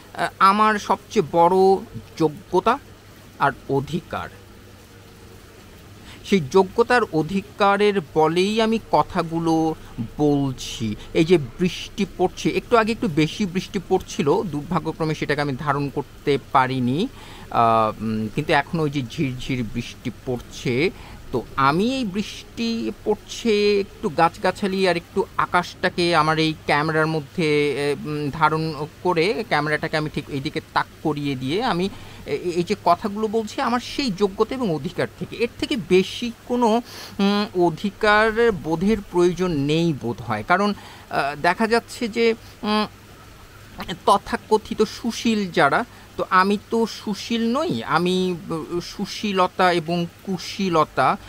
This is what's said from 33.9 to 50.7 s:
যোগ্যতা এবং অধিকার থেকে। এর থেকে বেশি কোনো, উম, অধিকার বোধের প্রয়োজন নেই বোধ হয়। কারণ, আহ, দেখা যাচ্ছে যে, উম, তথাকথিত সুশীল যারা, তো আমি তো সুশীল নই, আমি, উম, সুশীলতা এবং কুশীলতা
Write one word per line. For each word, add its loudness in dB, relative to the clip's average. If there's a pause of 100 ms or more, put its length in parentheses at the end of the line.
যোগ্যতা 0
এবং 0
অধিকার -4 (120)
থেকে। -10
এর -2 (100)
থেকে -4 (120)
বেশি 2 (160)
কোনো, 2 (360)
উম, 2
অধিকার 2
বোধের 0
প্রয়োজন 2
নেই 2
বোধ -6
হয়। -6
কারণ, 2 (360)
আহ, -2
দেখা 2
যাচ্ছে -2
যে, 2 (280)
উম, 0 (1200)
তথাকথিত 0
সুশীল -2
যারা, 4 (320)
তো -4
আমি 4 (120)
তো 2
সুশীল -4
নই, -2
আমি, 0 (140)
উম, -4
সুশীলতা 0
এবং 0 (160)
কুশীলতা 0 (120)